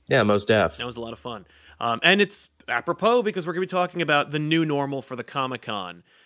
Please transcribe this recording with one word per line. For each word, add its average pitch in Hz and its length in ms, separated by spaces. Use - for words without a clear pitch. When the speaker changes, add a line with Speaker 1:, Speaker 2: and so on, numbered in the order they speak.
Speaker 1:
Yeah, 131 160
most 104 240
def. 104 300
Speaker 2:
That 120 80
was 120 100
a 117 40
lot 117 120
of 113 80
fun. 113 260
Um, 117 240
and 190 180
it's - 280
apropos 175 540
because 190 240
we're 175 60
gonna 165 100
be 185 60
talking 180 340
about 147 300
the 151 80
new 160 240
normal 143 380
for - 120
the 120 100
Comic-Con. 107 800